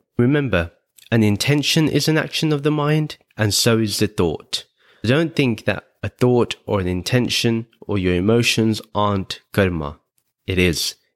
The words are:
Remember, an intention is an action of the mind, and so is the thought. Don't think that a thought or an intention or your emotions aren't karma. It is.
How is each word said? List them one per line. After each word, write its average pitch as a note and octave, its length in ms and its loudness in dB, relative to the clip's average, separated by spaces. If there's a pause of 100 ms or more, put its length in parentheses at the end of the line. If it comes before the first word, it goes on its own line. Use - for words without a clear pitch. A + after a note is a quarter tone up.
(180)
Remember, A#2+ 540 0 (400)
an A2+ 100 4
intention C#3 680 2
is D3 200 -2
an D#3 100 2
action - 340 -2
of C#3+ 120 -2
the D3+ 80 0
mind, D3+ 460 -2 (180)
and G#2+ 180 0
so A2+ 240 2
is G#2 220 -2
the G#2 80 2
thought. - 560 -4 (400)
Don't D3+ 320 0
think B2 300 0
that G2 180 -2 (180)
a G2 60 -4
thought B2 480 0 (100)
or G#2+ 140 -2
an F2+ 80 -2
intention A2+ 800 -2 (140)
or G2+ 160 -4
your F2+ 180 0
emotions A2 640 2 (140)
aren't G2+ 460 -2 (100)
karma. E2+ 480 -2 (440)
It F#2 140 -4
is. F2+ 380 0 (200)